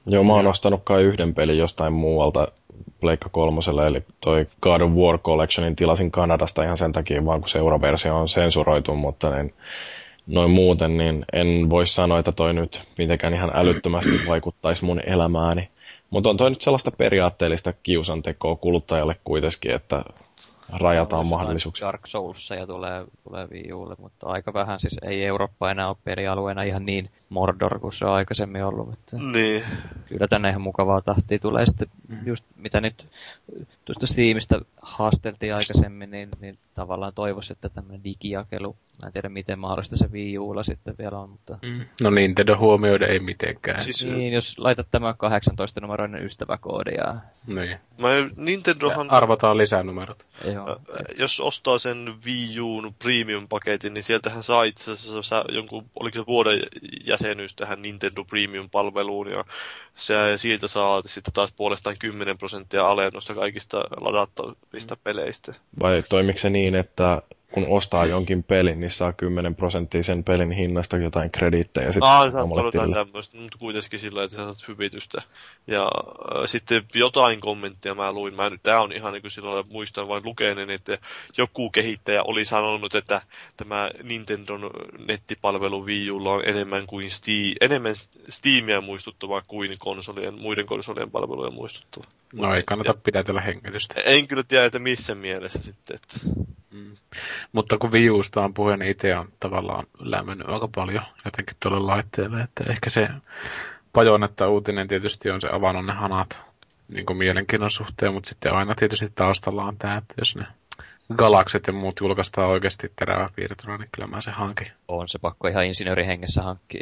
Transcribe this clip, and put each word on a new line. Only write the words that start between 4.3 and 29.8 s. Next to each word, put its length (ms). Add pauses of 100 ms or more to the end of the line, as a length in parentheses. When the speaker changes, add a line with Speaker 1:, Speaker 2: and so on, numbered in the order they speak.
Speaker 1:
God 180
of 100
War 280
Collectionin 580
tilasin 340
Kanadasta 540
ihan 120
sen 160
takia 320
vaan, 160
kun 80
seuraversio 720
on 80
sensuroitu, 640
mutta 420
niin, 180 (720)
noin 240
muuten, 460
niin 360
en 380
voi 160
sanoa, 320
että 140
toi 220
nyt 280 (160)
mitenkään 360
ihan 200
älyttömästi 720
<clears throat> 40
vaikuttaisi 560
mun 220
elämääni. 600 (420)
Mut 160
on 100
toi 140
nyt 120
sellaista 280
periaatteellista 840 (100)
kiusantekoa 760
kuluttajalle 680
kuitenkin, 500
että 300 (640)
rajataan 280
Speaker 3:
Jos 120
jotain 200
Speaker 1:
mahdollisuuksia. 580
Speaker 3:
Dark 200
Soulsia 600
tulee, 380 (200)
tulee 220
Wii 260
Ulle, 260
mutta 280
aika 260
vähän, 280
siis 220
ei 220
Eurooppa 460
enää 180
ole 160
pelialueena 580
ihan 240
niin 240 (180)
Mordor 500
kuin 140
se 120
on 80
aikaisemmin 520
ollut, 260
mutta 260 (160)
Speaker 2:
Niin. 300 (460)